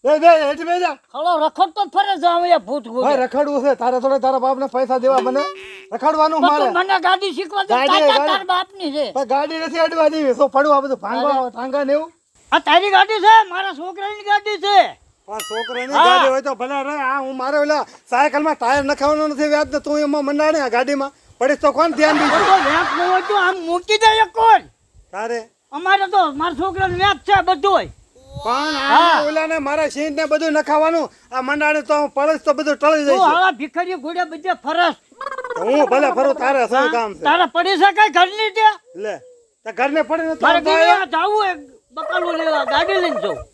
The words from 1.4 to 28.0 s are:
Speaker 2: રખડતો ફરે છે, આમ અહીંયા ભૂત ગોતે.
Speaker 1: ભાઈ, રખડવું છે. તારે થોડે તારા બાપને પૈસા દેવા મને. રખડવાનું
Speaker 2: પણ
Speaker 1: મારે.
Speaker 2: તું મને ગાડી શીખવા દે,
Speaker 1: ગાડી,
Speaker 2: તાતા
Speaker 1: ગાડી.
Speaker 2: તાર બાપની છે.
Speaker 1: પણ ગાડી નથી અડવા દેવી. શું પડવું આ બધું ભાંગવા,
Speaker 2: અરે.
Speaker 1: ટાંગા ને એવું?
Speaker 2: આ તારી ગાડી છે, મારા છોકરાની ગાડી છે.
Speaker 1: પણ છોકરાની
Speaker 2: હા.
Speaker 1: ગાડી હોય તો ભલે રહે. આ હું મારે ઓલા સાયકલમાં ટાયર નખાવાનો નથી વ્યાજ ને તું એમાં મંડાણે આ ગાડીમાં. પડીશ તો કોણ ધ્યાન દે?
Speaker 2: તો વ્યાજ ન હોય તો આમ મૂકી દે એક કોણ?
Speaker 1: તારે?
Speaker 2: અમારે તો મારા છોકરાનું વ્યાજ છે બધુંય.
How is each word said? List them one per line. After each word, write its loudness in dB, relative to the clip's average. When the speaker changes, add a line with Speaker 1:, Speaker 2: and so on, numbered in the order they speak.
Speaker 2:
રખડતો -2
ફરે -2
છે, 0
આમ 2
અહીંયા 4
ભૂત -6
ગોતે. -4
Speaker 1:
ભાઈ, 2
રખડવું -2
છે. 2
તારે -2
થોડે 0
તારા 0
બાપને -2
પૈસા -2
દેવા 2
મને. 0
રખડવાનું 0
Speaker 2:
પણ 4
Speaker 1:
મારે. 2
Speaker 2:
તું 0
મને 0
ગાડી 0
શીખવા -6
દે, -6
Speaker 1:
ગાડી, 0
Speaker 2:
તાતા 4
Speaker 1:
ગાડી. 4
Speaker 2:
તાર 0
બાપની -4
છે. -4
Speaker 1:
પણ -2
ગાડી -4
નથી -6
અડવા 2
દેવી. 0
શું 2
પડવું 4
આ 2
બધું -4
ભાંગવા, -2
Speaker 2:
અરે. 0
Speaker 1:
ટાંગા -6
ને -2
એવું? -2
Speaker 2:
આ 4
તારી 2
ગાડી 2
છે, 6
મારા -6
છોકરાની -10
ગાડી -2
છે. 2
Speaker 1:
પણ -12
છોકરાની -8
Speaker 2:
હા. 4
Speaker 1:
ગાડી 4
હોય 0
તો -6
ભલે -6
રહે. -6
આ -4
હું -8
મારે -4
ઓલા 0
સાયકલમાં 2
ટાયર 0
નખાવાનો 0
નથી -2
વ્યાજ 0
ને -4
તું -4
એમાં -2
મંડાણે 0
આ -2
ગાડીમાં. -2
પડીશ 0
તો 2
કોણ 2
ધ્યાન 2
દે? 2
Speaker 2:
તો 4
વ્યાજ 0
ન 0
હોય 2
તો -2
આમ 2
મૂકી -2
દે 4
એક 0
કોણ? 4
Speaker 1:
તારે? -8
Speaker 2:
અમારે 0
તો 2
મારા -4
છોકરાનું -4
વ્યાજ 2
છે 0
બધુંય. 0